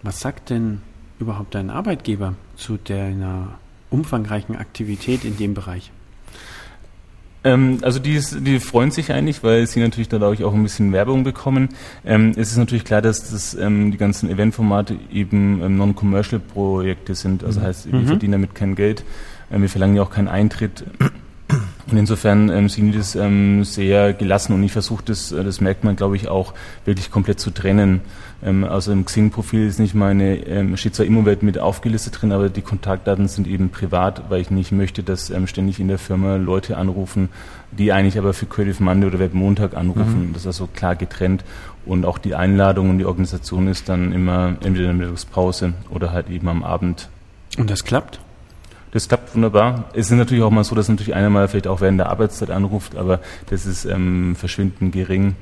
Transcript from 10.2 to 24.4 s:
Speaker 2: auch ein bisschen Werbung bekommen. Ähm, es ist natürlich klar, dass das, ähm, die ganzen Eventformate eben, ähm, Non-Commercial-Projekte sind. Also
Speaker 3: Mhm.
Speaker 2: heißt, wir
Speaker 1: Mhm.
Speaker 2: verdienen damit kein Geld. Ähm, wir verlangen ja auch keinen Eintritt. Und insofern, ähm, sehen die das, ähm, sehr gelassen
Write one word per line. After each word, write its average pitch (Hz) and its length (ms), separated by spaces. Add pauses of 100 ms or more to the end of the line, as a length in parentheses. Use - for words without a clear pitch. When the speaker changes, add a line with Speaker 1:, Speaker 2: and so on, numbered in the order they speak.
Speaker 2:
auch 104 100
ein 107 80
bisschen 101 300
Werbung 127 320
bekommen. 131 460 (340)
Ähm, 110 320
es 110 160
ist 113 60
natürlich 117 260
klar, 107 180
dass 110 300
das, - 220
ähm, 104 360
die 101 80
ganzen 101 320
Eventformate 101 680 (160)
eben, 101 520
ähm, 95 120
Non-Commercial-Projekte 98 1400
sind. 95 260
Also 107 160
Speaker 3:
Mhm. 107 60
Speaker 2:
heißt, - 280
wir 127 60
Speaker 1:
Mhm. 123 80
Speaker 2:
verdienen 202 260
damit 98 220
kein 98 220
Geld. 104 280 (460)
Ähm, 101 120
wir 98 60
verlangen 98 280
ja 101 60
auch - 80
keinen 101 180
Eintritt. 104 560 (1040)
Und 107 60
insofern, 104 540
ähm, 101 180
sehen 104 240
die 107 60
das, 101 160
ähm, 101 500
sehr 101 480
gelassen 98 400